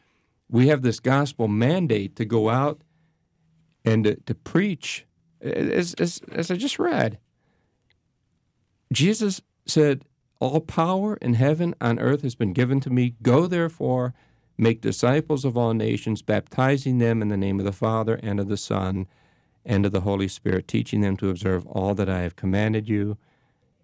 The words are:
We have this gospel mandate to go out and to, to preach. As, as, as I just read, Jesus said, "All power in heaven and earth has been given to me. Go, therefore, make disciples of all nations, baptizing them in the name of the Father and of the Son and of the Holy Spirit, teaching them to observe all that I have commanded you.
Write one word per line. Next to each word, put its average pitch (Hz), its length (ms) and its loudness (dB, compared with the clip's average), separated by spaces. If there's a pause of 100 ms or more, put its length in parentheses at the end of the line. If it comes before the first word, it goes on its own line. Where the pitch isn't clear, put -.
(500)
We 123 180 6
have 147 120 4
this 120 180 0
gospel 135 480 2
mandate 113 720 0
to 117 80 -4
go 110 240 2
out 131 320 0 (1040)
and 110 200 4
to, 107 100 2
to - 200 -8
preach. - 680 -2 (380)
As, - 560 -2
as, 175 240 -4 (100)
as 170 180 -4
I 180 60 -2
just 262 220 -4
read, 247 400 0 (1700)
Jesus 196 520 0 (240)
said, 147 400 2 (340)
"All 139 220 0
power 190 540 0
in 123 180 0
heaven 156 480 2
and 117 180 2
earth 143 220 0
has 127 120 -4
been 98 200 -2
given 127 260 2
to 135 80 -4
me. 123 320 0
Go, 123 260 4
therefore, 139 680 -2 (420)
make 113 240 2
disciples 135 640 0
of 120 140 -2
all 117 160 2
nations, 113 480 -2
baptizing 131 720 0
them 117 240 2
in 104 80 -2
the 104 80 -2
name 98 220 -2
of 98 80 -2
the 101 40 -2
Father 110 520 -2
and 101 180 -4
of 98 80 -4
the 104 80 -2
Son 95 500 -4 (600)
and 101 180 2
of 98 80 0
the 98 80 0
Holy 98 280 0
Spirit, - 380 -2
teaching 113 360 -2
them 98 160 0
to 98 100 -2
observe 92 380 -2
all 98 280 -2
that 98 140 -2
I 92 140 -2
have 87 140 -6
commanded 107 520 -2
you. 104 300 -2 (640)